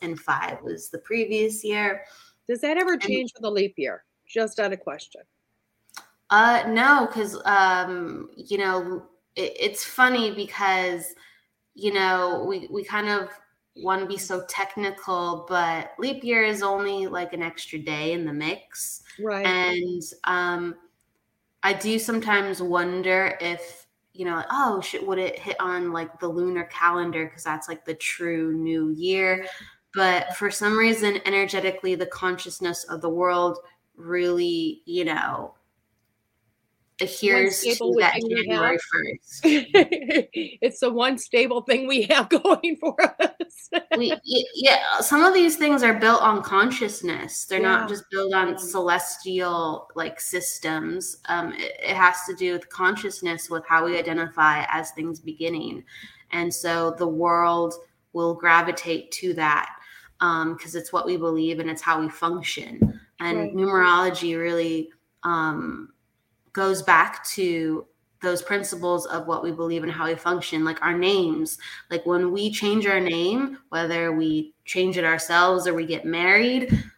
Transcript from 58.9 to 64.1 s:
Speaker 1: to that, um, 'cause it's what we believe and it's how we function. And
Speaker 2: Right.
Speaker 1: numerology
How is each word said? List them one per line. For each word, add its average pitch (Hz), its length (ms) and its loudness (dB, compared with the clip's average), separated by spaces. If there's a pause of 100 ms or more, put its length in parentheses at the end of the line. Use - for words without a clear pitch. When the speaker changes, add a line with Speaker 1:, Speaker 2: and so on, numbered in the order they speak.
Speaker 1:
to 180 220 -4
that, 151 340 2 (520)
um, 160 380 0
'cause 165 160 -14
it's 165 180 -8
what 175 140 0
we 180 100 0
believe 160 440 0
and 160 100 -4
it's 160 120 -8
how 160 180 0
we 156 80 -2
function. - 920 -2 (200)
And 170 180 -2
Speaker 2:
Right. 190 160 -4
Speaker 1:
numerology 180 840 4